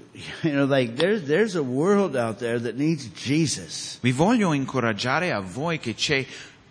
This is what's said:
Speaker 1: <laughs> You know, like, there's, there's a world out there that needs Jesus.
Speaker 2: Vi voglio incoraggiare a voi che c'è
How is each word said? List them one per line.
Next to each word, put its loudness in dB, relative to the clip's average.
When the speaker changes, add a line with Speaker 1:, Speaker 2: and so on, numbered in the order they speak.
Speaker 1:
<laughs> -14
You 2
know, 4
like, 2
there's, 2
there's 2
a 0
world 2
out 0
there 0
that -4
needs 0
Jesus. -2
Speaker 2:
Vi 4
voglio 4
incoraggiare 0
a -2
voi -6
che -6
c'è 0